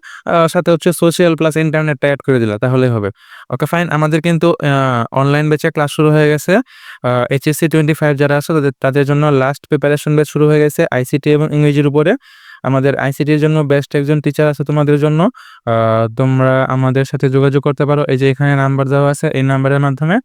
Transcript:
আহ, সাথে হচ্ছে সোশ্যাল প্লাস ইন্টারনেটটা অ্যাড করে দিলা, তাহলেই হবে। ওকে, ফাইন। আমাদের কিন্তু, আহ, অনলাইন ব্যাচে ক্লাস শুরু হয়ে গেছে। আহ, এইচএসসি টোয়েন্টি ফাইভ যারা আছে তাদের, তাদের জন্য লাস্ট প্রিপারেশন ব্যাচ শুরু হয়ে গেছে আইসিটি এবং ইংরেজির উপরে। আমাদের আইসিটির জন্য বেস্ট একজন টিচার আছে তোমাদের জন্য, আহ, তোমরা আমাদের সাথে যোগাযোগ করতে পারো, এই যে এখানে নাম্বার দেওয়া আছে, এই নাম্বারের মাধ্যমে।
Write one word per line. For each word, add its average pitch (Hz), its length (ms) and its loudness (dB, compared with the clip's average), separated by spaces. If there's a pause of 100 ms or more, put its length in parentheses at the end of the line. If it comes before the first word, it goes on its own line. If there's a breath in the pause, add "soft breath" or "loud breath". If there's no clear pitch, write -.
(240 loud breath)
আহ, 170 220 0
সাথে 170 240 -2
হচ্ছে 170 220 0
সোশ্যাল 170 440 2
প্লাস 160 200 -2
ইন্টারনেটটা 156 500 -2
অ্যাড 143 200 0
করে 131 120 2
দিলা, 107 200 -2
তাহলেই 127 320 0
হবে। 104 200 -2 (400 loud breath)
ওকে, 147 160 -4
ফাইন। 170 240 -2
আমাদের 156 300 0
কিন্তু, 165 280 0
আহ, 135 720 0
অনলাইন 147 280 0
ব্যাচে 151 220 0
ক্লাস 147 220 -4
শুরু 156 180 2
হয়ে 151 180 4
গেছে। 151 280 -2
আহ, - 760 -4
এইচএসসি 143 380 -2
টোয়েন্টি 156 260 0
ফাইভ 151 220 0
যারা 143 200 0
আছে 147 160 -4
তাদের, 143 280 0
তাদের 139 260 0
জন্য 143 200 0
লাস্ট 139 400 0
প্রিপারেশন 147 480 -2
ব্যাচ 151 140 2
শুরু 147 180 0
হয়ে 151 140 2
গেছে 151 300 0
আইসিটি 135 400 -2
এবং 147 220 2
ইংরেজির 147 340 2
উপরে। 151 260 2 (500 loud breath)
আমাদের 135 360 0
আইসিটির 143 420 -2
জন্য 156 200 2
বেস্ট 143 360 0
একজন 147 240 0
টিচার 151 280 0
আছে 147 160 -4
তোমাদের 147 340 2
জন্য, 151 240 0
আহ, 113 960 -2
তোমরা 131 480 2
আমাদের 131 400 0
সাথে 139 240 -4
যোগাযোগ 135 340 2
করতে 147 220 -2
পারো, 147 200 0
এই 135 120 -2
যে 135 140 2
এখানে 143 260 0
নাম্বার 135 320 0
দেওয়া 143 220 2
আছে, 143 180 -4
এই 135 140 -2
নাম্বারের 135 380 0
মাধ্যমে। 143 440 0